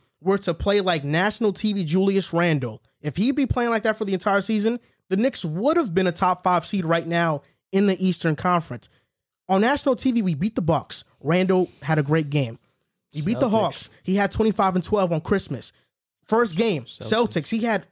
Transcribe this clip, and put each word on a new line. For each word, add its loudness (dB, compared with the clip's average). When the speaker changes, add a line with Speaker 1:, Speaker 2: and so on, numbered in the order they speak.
Speaker 1:
were 0
to -4
play 0
like 0
national 0
T -2
V -2
Julius 0
Randle, 0
if -6
he'd 2
be 0
playing 0
like 0
that 0
for -4
the -2
entire 2
season, 0
the 0
Knicks 0
would 0
have 0
been 2
a 2
top 0
five 2
seed -2
right 0
now 0
in 2
the 0
Eastern 0
Conference. -2
On 4
national 2
T 0
V, 2
we 0
beat -2
the 0
Bucks. -2
Randle 2
had 0
a 2
great 0
game. -2
We -6
beat -2
the 2
Speaker 2:
Celtics. 0
Speaker 1:
Hawks. 0
He -2
had 0
twenty-five 2
and 0
twelve 0
on -2
Christmas. -4
First 0
game, 0
Speaker 2:
Celtics. -8
Speaker 1:
Celtics. 0
He -2
had, -2